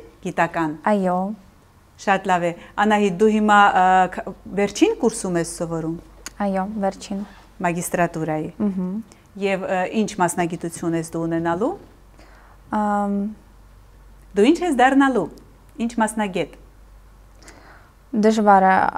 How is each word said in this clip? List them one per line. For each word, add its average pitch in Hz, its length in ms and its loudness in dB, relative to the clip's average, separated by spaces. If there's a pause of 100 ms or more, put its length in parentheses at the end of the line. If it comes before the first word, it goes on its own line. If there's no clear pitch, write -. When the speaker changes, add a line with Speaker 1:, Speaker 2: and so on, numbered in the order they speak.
(180)
Speaker 1:
գիտական։ 165 640 -2
Speaker 2:
Այո։ 190 360 2 (800)
Speaker 1:
Շատ 196 320 0
լավ 180 160 2
է։ 170 60 0 (240)
Անահիտ, 208 420 2
դու 214 120 4
հիմա, 214 280 4
ը, 202 300 6 (200)
ք-, 180 280 -10 (160)
վերջին 202 440 0
կուրսում 208 460 -2
ես 165 140 -6
սովորում։ 165 420 -6 (400)
Speaker 2:
Այո, 196 280 -2 (100)
վերջին։ 196 500 -6 (320)
Speaker 1:
Մագիստրատուրայի։ 170 960 -4
Speaker 2:
Մհմ։ 190 380 -4 (440)
Speaker 1:
Եվ, 190 280 -4
ը, 185 160 -2 (120)
ինչ 214 200 -2
մասնագիտություն 170 840 -4
ես 165 160 -4
դու 165 140 -6
ունենալու։ 170 480 -2 (960)
Speaker 2:
Ամ, 208 500 -2 (1080)
Speaker 1:
Դու - 180 2
ինչ 330 140 4
ես 339 180 -2
դառնալու։ 262 460 4 (540)
Ինչ 233 180 -4
մասնագետ։ 208 560 -2 (1600)
Speaker 2:
Դժվար 208 520 6
է 190 80 6 (260)